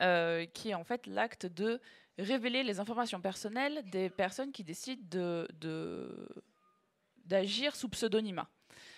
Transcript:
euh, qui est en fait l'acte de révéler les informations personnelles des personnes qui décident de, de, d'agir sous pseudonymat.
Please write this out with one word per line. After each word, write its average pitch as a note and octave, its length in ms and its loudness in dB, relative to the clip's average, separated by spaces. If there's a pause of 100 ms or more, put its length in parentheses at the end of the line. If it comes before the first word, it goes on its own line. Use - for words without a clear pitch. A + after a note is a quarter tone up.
euh, E3+ 460 6
qui - 240 -6
est G3+ 40 0
en E3+ 80 -2
fait A#3+ 240 -2
l'acte G#3 400 0
de G#3 340 0 (380)
révéler B3 440 2
les G#3 160 0
informations G#3+ 440 -2
personnelles B3 680 0
des F#3 200 2
personnes G3+ 420 0
qui G#3+ 100 -10
décident A3+ 460 -8
de, F3 460 0
de, D#3+ 760 -6 (960)
d'agir G3+ 500 2
sous - 140 -4
pseudonymat. G#3 640 0 (460)